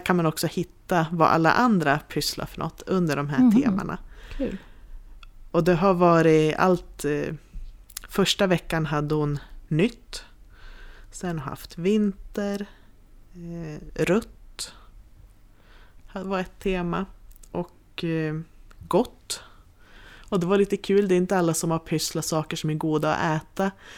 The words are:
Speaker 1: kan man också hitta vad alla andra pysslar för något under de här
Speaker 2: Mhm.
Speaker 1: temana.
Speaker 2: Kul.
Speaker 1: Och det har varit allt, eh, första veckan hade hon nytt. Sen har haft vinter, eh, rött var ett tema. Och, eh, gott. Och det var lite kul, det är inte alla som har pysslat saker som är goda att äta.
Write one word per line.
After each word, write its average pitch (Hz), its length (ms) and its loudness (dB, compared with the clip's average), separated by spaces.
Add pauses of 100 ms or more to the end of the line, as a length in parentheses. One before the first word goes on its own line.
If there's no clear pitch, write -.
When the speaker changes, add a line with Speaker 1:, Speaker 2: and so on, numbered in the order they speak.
Speaker 1:
kan 185 100 2
man 170 100 2
också 160 200 -2
hitta 170 680 -2
vad 165 160 4
alla 165 240 4
andra 170 460 4
pysslar - 480 -6
för - 120 -14
något - 280 -8
under 175 300 0
de 143 120 -4
här 143 100 -4
Speaker 2:
Mhm. 247 240 8
Speaker 1:
temana. - 360 -2 (380)
Speaker 2:
Kul. 233 200 -4 (960)
Speaker 1:
Och 165 140 2
det 180 100 4
har 185 200 4
varit 160 640 6
allt, - 480 0
eh, 147 300 -4 (720)
första - 380 0
veckan 165 400 0
hade 147 280 -2
hon 147 240 0 (300)
nytt. - 560 -2 (840)
Sen 170 280 -6
har 135 120 -8
haft - 280 -16
vinter, 202 880 -2 (680)
eh, 170 680 -10
rött - 680 -2 (1400)
var 190 280 -4
ett - 180 -8
tema. 180 480 -2 (440)
Och, - 540 -10
eh, 160 300 -2 (540)
gott. - 540 -2 (840)
Och 196 120 0
det 170 60 0
var 196 120 4
lite 202 180 2
kul, 196 320 2
det 190 60 4
är - 20 4
inte 185 220 2
alla 165 160 2
som 170 160 -2
har 160 80 0
pysslat 160 460 -4
saker 156 320 -4
som 156 140 -4
är 156 40 -2
goda 156 400 0
att 156 280 0
äta. - 220 -4 (340)